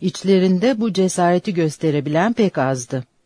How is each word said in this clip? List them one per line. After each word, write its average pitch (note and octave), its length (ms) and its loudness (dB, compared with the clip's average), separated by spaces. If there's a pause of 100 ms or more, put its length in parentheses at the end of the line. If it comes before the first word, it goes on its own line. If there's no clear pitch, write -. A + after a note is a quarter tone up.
İçlerinde F#3+ 800 0
bu A3+ 120 0
cesareti F3+ 640 0
gösterebilen D#3 760 0
pek G3 260 0
azdı. C3 460 -2 (220)